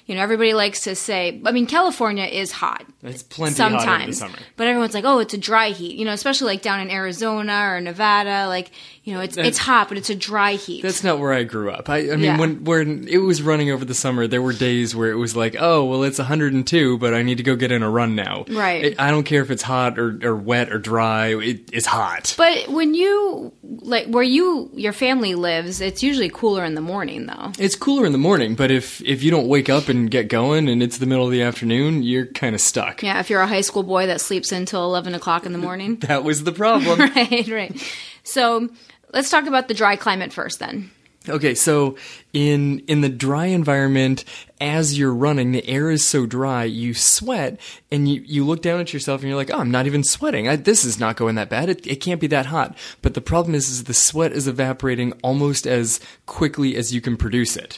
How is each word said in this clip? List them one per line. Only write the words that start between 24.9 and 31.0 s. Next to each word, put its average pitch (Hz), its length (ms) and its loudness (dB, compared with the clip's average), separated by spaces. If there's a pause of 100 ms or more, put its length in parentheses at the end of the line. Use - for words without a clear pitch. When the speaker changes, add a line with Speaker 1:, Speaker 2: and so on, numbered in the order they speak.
Speaker 1:
family 254 420 0
lives, 175 460 -2
it's 190 220 -4
usually 254 280 0
cooler 196 340 0
in 156 120 -4
the 156 40 -4
morning, 165 460 -6
though. - 320 -10
Speaker 2:
It's 196 160 0
cooler 277 320 2
in 156 60 4
the 135 60 4
morning, 139 360 4
but 131 160 2
if, 131 320 0
if 131 200 -2
you 151 80 4
don't 151 180 2
wake 139 200 4
up 143 200 2
and 120 220 2
get 117 180 0
going 139 400 2
and 120 140 4
it's 120 160 -2
the 131 80 0